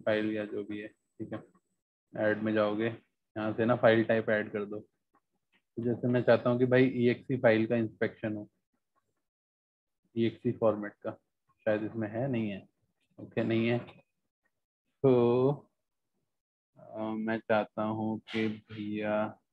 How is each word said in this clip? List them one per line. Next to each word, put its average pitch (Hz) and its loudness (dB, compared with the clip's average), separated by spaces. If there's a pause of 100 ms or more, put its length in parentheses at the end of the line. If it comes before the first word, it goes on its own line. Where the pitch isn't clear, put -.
file 107 0
या 107 -4
जो 104 -8
भी 104 -10
है, 107 -10
ठीक - -16
है। - -10 (720)
ऐड 107 0
में 110 0
जाओगे, 107 0
यहाँ 110 -8
से 110 0
ना 120 4
file 113 6
type 110 0
add 107 0
कर 104 -4
दो। 104 -8
तो - -16
जैसे 123 -2
मैं 123 2
चाहता 117 4
हूँ 120 2
कि 127 2
भाई 127 4
exe 123 0
file 113 4
का 120 0
इंस्पेक्शन 110 -4
हो, 107 -12 (1700)
exe 113 -2
format 104 0 (100)
का, 110 -8 (540)
शायद 107 0
इसमें 107 -4
है, 117 -4
नहीं 113 -2
है, 98 -10 (580)
ओके, 113 -6
नहीं 113 0
है। 120 0 (1300)
तो, 127 4 (1080)
अ, - -14
मैं 110 -4
चाहता 107 -2
हूँ 110 -4 (120)
कि 110 -2
भैया 107 -6 (360)